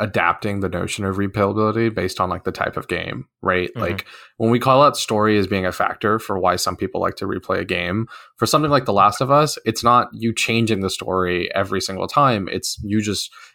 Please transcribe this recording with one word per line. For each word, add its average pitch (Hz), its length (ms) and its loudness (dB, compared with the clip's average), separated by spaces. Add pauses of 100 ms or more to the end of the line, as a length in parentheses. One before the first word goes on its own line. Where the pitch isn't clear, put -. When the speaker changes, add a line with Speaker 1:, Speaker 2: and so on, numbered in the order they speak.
Speaker 1:
adapting 101 580 0
the 98 100 -2
notion 92 360 -4
of 95 140 -2
replayability 107 760 0
based 92 260 -4
on, 92 80 0
like, 90 140 -6
the 92 80 -4
type - 260 -4
of - 120 -8
game, 90 400 -6 (140)
right? 92 280 0
Speaker 2:
Mm-hmm. 117 100 -10
Speaker 1:
Like, 92 260 -4 (320)
when 113 120 2
we 123 80 4
call 131 240 4
out 139 140 4
story 107 420 2
as 95 80 2
being 95 180 -2
a 92 60 0
factor 104 480 0
for 104 180 -6
why 90 200 2
some 92 200 -2
people 92 240 -4
like 90 160 -2
to 98 100 -6
replay 95 340 -2
a 92 40 -4
game, 92 440 -2 (300)
for 113 80 2
something 151 260 2
like 131 140 2
The 107 60 0
Last 101 280 4
of 131 100 0
Us, 147 340 4
it's 113 200 -2
not 120 280 4
you 113 220 -2
changing 113 460 0
the 95 100 0
story 90 640 -2
every 98 260 0
single 92 280 -6
time. 123 420 2
It's - 320 -6
you 107 180 0
just 101 320 -4 (220)